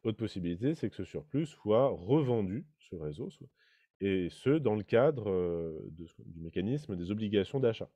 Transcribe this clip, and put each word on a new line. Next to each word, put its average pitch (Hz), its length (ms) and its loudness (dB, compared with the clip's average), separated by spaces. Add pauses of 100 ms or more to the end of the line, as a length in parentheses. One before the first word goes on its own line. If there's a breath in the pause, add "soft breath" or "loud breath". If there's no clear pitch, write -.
Autre 107 120 0
possibilité, 101 580 -2
c'est 110 120 -4
que - 60 -6
ce - 80 -8
surplus 135 440 -4
soit 117 420 2
revendu 113 760 0 (140)
sur - 200 -14
le 78 40 -8
réseau, 76 260 -8
soit, - 200 -18 (520 soft breath)
et 92 300 2
ce, - 200 -2
dans 127 260 2
le 104 80 -4
cadre, 120 440 4
euh, 85 520 -2 (100)
de 82 160 -14
ce, - 160 -20
du 82 160 -16
mécanisme 98 560 -4
des 87 160 -4
obligations 107 480 0
d'achat. 117 380 0